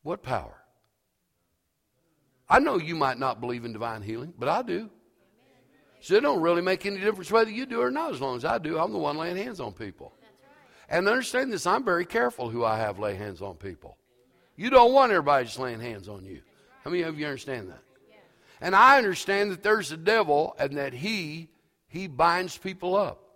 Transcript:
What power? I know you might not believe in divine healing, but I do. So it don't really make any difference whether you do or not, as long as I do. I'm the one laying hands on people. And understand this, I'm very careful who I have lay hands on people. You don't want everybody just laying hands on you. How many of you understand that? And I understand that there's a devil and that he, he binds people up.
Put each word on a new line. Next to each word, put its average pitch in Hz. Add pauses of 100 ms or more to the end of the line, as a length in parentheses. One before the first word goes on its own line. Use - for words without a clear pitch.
What 156
power? - (1900)
I 214
know 277
you 165
might 131
not 127
believe 120
in 117
divine 110
healing, 113
but 123
I 202
do. 214 (1080)
So 175
it 214
don't 277
really 170
make 185
any 202
difference 190
whether 220
you 233
do 240
or 247
not, 302
as 131
long 127
as 120
I 208
do. 165
I'm 175
the 202
one 147
laying 170
hands 202
on 113
people. 98 (760)
And 180
understand 254
this, 196
I'm 220
very 180
careful 226
who 117
I 110
have 104
lay 104
hands 98
on 98
people. 90 (600)
You 196
don't 254
want 262
everybody 143
just 117
laying 120
hands 110
on 98
you. 95 (400)
How 147
many 175
of 160
you 151
understand 127
that? - (760)
And 180
I 262
understand 196
that 175
there's 202
a 160
devil 165
and 139
that 139
he, 165 (360)
he 185
binds 170
people 185
up. 196 (140)